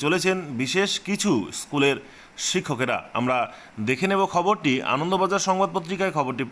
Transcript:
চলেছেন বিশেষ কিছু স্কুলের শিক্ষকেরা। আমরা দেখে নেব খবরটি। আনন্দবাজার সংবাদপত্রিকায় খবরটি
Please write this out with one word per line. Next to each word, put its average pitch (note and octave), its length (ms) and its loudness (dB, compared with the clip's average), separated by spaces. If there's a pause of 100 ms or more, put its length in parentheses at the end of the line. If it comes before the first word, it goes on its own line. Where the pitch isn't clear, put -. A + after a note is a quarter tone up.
চলেছেন F3+ 340 2 (240)
বিশেষ F3 300 0 (180)
কিছু G3+ 240 2 (280)
স্কুলের C#3 360 2 (520)
শিক্ষকেরা। B2+ 500 -2 (200)
আমরা B2 180 2 (520)
দেখে C3+ 220 0
নেব G3 100 2 (140)
খবরটি। F3 380 2 (220)
আনন্দবাজার F#3 540 0
সংবাদপত্রিকায় F#3 680 0
খবরটি C3 360 -2